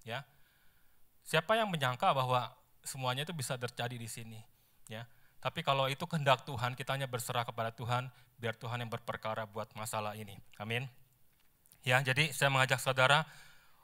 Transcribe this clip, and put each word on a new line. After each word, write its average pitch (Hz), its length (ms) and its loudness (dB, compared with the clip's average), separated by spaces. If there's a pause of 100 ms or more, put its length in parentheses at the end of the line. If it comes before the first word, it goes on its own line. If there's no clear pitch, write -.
ya." 123 240 -8 (960)
Siapa - 320 2
yang 220 160 2
menyangka 139 440 2
bahwa 123 360 2 (340)
semuanya 131 400 -2
itu 185 80 -8
bisa 147 240 -4
terjadi 123 400 -4
di 113 140 -10
sini, 113 300 -12 (500)
ya. 113 180 -10 (320)
Tapi 131 200 -4
kalau 135 320 2
itu 139 160 -6
kehendak 139 400 4
Tuhan, 123 260 -4
kita 131 220 -4
hanya 139 120 -4
berserah 120 360 -2
kepada 113 280 -4
Tuhan, 123 360 -4 (320)
biar 113 160 -4
Tuhan 120 240 -8
yang 113 120 -6
berperkara 110 560 -6
buat 107 280 -8
masalah 107 400 -6
ini. 104 240 -14 (200)
Amin. 117 280 -4 (960)
Ya, 127 160 6
jadi 135 320 2
saya 143 160 2
mengajak 131 320 4
saudara 131 480 4 (560)